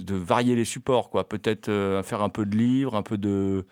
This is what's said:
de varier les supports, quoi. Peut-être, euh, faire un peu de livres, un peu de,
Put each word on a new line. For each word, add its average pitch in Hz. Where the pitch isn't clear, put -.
de 95
varier 120
les 117
supports, 123
quoi. 95
Peut-être, 107
euh, 98
faire 104
un 101
peu 107
de 104
livres, 123
un 104
peu 107
de, 98